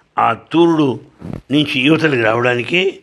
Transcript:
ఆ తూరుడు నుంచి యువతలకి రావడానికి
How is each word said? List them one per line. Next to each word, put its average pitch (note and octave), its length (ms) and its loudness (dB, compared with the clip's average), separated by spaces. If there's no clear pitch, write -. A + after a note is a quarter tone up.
ఆ A2+ 140 0
తూరుడు D#3 680 0
నుంచి C#3+ 280 0
యువతలకి D3 420 2
రావడానికి A#2+ 800 0